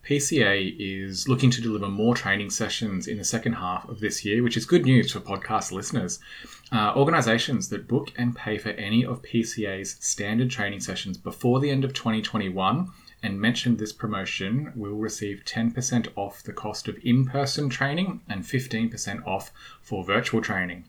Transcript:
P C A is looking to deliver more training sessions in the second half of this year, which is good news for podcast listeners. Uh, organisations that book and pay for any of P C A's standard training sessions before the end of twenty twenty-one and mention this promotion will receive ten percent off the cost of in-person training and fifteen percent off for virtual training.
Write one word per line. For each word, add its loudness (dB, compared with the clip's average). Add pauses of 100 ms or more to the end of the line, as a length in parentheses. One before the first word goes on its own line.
P 0
C 2
A 4 (120)
is -6
looking 6
to 0
deliver -2
more 2
training 0
sessions -2
in -4
the -8
second -2
half -4
of -8
this -2
year, 4
which 2
is -2
good 6
news 6
for -6
podcast -4
listeners. -4 (540)
Uh, 4
organisations 4
that -8
book 0
and 2
pay -4
for -6
any 2
of -4
P 0
C -4
A's -6
standard 0
training -4
sessions -6
before 2
the 2
end 2
of -4
twenty 0
twenty-one 0 (320)
and -4
mention 2
this -4
promotion -4
will -6
receive -4
ten 0
percent 0
off -6
the -10
cost -6
of -8
in-person 4
training 0
and -4
fifteen 0
percent -6
off -4 (300)
for -6
virtual 2
training. -4